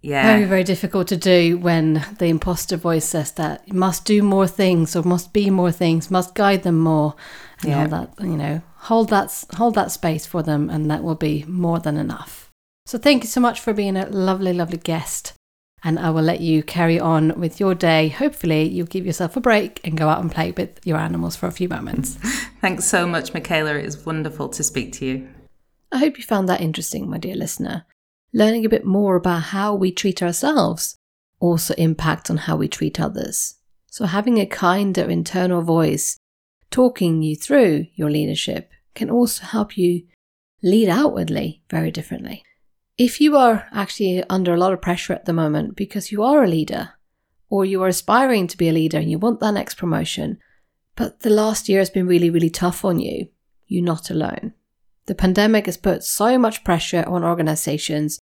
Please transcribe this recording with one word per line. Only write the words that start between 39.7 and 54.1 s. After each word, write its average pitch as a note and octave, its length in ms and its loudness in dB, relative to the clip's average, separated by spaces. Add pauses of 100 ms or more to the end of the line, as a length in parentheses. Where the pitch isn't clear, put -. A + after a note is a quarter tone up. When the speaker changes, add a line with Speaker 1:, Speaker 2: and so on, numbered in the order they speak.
Speaker 2:
you F3 240 2 (600)
lead G3 280 4
outwardly E3 800 0
very D#3+ 200 -2
differently. - 520 -10 (560)
If B3 200 2
you D4 180 6
are A#3 360 6
actually F#3 560 -2
under F#3 240 2
a E3+ 60 2
lot F#3 160 2
of F3+ 80 -8
pressure F3 320 -2
at - 100 -10
the F3 80 -2
moment D#3 420 0
because G3+ 380 -8
you G#3 100 -2
are C#4 220 6
a F#3+ 40 4
leader - 460 -2 (540)
or G3 160 0
you F#3+ 180 0
are F#3+ 60 2
aspiring G#3+ 600 2
to - 100 -12
be E3+ 100 2
a D#3+ 40 2
leader D#3+ 260 2
and D#3+ 120 -2
you D#3+ 80 -2
want A3 220 0
that G#3+ 140 0
next - 220 -6
promotion, D#3+ 600 -4 (580)
but - 240 -6
the A3 100 0
last G#3+ 380 2
year G3 100 4
has F#3+ 100 2
been F#3 200 0
really, F3 200 4
really E3 220 2
tough F3+ 340 -2
on F3+ 140 2
you, - 300 -6 (380)
you're F3 180 0
not E3 260 -2